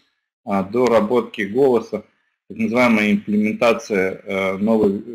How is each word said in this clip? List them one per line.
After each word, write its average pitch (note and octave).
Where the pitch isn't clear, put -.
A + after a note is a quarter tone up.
а, G2
доработки A2+
голоса, A2
так -
называемая A2
имплементация, G#2+
э, F#2+
новой G#2